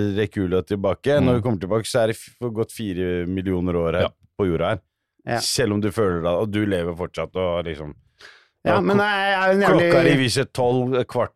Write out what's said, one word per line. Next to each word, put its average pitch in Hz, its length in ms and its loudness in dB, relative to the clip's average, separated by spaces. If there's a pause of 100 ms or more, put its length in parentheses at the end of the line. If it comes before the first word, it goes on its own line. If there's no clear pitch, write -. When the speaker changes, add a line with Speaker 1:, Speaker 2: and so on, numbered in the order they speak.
(180)
Speaker 1:
Rekula 95 480 0
tilbake, 101 540 0
Speaker 2:
Mm. - 60 2
Speaker 1:
når 127 100 4
vi 117 60 0
kommer 110 180 -2
tilbake, 101 260 -2
så 120 180 0
er 113 40 2
det - 80 -2
f-, - 240 -20 (140)
gått 110 180 -4
fire 90 560 -4
millioner 90 480 -2
år 82 180 0
her 90 80 0
Speaker 2:
Ja. - 80 0 (300)
Speaker 1:
på 101 80 2
jorda 82 220 0
her. 110 100 -4 (480)
Speaker 3:
Ja. 120 120 -2
Speaker 1:
Selv 113 340 0
om 104 80 0
du 104 100 0
føler 90 320 0
deg, 87 180 0
og 90 100 -2
du 107 140 0
lever 87 300 -2
fortsatt, 82 400 -8
og 87 300 -2
liksom 76 280 -8 (720)
Speaker 3:
Ja, 175 120 2
Speaker 1:
og 196 80 0
Speaker 3:
men 196 120 2
Speaker 1:
ko-, 202 60 4
Speaker 3:
jeg 196 300 0
er 190 180 2
en 196 100 4
jævlig 185 300 4
Speaker 1:
klokka - 80 6
er - 80 4
i 143 100 4
viset 131 360 0
tolv, 127 520 0
kvart 113 300 -2